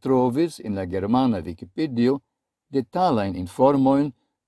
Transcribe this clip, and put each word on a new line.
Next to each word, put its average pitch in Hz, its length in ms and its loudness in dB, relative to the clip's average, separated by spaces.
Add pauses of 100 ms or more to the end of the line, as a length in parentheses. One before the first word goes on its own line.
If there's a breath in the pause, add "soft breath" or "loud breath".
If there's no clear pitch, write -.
trovis 131 600 0
en 107 140 -6
la 95 100 -4
germana 104 540 0
Wikipedio 120 800 -2 (520)
detalajn 127 680 0
informojn 135 760 2 (360)